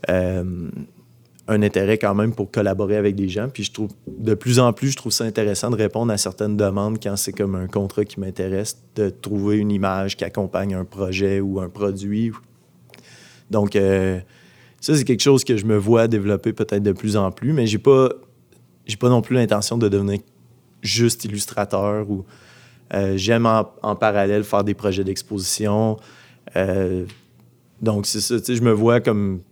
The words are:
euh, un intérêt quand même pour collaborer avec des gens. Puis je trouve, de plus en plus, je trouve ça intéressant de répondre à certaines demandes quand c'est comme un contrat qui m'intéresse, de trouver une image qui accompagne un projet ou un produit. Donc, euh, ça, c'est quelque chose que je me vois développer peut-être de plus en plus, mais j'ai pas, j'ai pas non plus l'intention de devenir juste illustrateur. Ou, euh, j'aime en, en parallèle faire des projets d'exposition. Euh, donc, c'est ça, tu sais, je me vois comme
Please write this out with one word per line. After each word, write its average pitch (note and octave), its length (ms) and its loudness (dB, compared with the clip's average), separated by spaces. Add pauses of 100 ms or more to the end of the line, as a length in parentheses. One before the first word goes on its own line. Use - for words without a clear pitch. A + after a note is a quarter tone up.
(100)
euh, F2+ 600 -2 (760)
un G#2+ 160 2
intérêt G2+ 340 2
quand G#2 160 0
même G#2+ 200 2
pour G2+ 180 -6
collaborer G2+ 440 0
avec G2+ 200 2
des G2 120 -2
gens. G#2 220 -4
Puis A#2+ 140 -10
je - 100 -8
trouve, G#2+ 160 -6 (180)
de A2 280 -2
plus A#2+ 240 2
en B2 120 8
plus, C3 200 -2
je C3+ 40 -4
trouve - 160 -8
ça - 120 -2
intéressant A2 480 0
de A#2 40 0
répondre G#2+ 380 0
à G#2 40 -2
certaines G#2 380 -2
demandes G#2 460 0
quand G2+ 140 -4
c'est G2 180 -6
comme G2 220 -2
un F#2 120 -4
contrat G2+ 380 -2
qui - 140 -14
m'intéresse, F#2+ 580 -4 (180)
de G#2 140 0
trouver G2+ 480 -2
une G#2 140 0
image G2 460 -2
qui - 60 -6
accompagne F#2+ 520 -4
un F#2 100 -4
projet G2 540 -2
ou G2 200 -4
un F#2 80 -6
produit. G2+ 640 -4 (1160)
Donc, G2+ 260 2
euh, F#2+ 440 2 (600)
ça, - 160 0
c'est C#3 80 2
quelque A#2 200 0
chose C#3 200 4
que A#2+ 140 0
je G2+ 80 -4
me A2 120 2
vois A2+ 300 4
développer G#2 460 0
peut-être G#2 300 -2
de G2+ 100 2
plus G#2 240 -2
en F#2+ 140 0
plus, C3 220 -4
mais C#3 120 0
j'ai G#2+ 140 0
pas, C3 300 6 (760)
j'ai G#2+ 120 -8
pas B2 120 2
non B2 140 4
plus B2+ 120 -2
l'intention A2+ 440 0
de A2 100 4
devenir G2+ 300 0 (640)
juste A2 420 0
illustrateur. G#2 840 -2
Ou, F#2+ 140 -4 (720)
euh, G2 240 0
j'aime A2+ 300 2
en, A2 200 4 (140)
en G#2 140 -2
parallèle G#2 480 2
faire G2+ 200 0
des G#2 120 -2
projets G2 280 -2
d'exposition. G#2 960 -2 (580)
Euh, F#2 500 0 (760)
donc, G#2 240 0
c'est - 160 -4
ça, A#2 180 0
tu G#2 60 -10
sais, B2 100 -2
je A#2 80 0
me A#2+ 80 6
vois A#2 300 4
comme G2+ 400 0 (100)